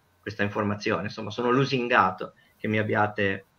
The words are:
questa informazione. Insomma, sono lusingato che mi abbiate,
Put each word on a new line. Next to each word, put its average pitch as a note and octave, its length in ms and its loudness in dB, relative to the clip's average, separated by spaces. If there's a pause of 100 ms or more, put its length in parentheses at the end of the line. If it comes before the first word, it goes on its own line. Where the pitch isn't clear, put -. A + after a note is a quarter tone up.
(220)
questa G2+ 220 -4
informazione. G#2 600 -2
Insomma, G#2 280 -10
sono A#2+ 200 0
lusingato B2 840 2 (240)
che - 100 -6
mi G#2+ 120 2
abbiate, G#2 640 0 (140)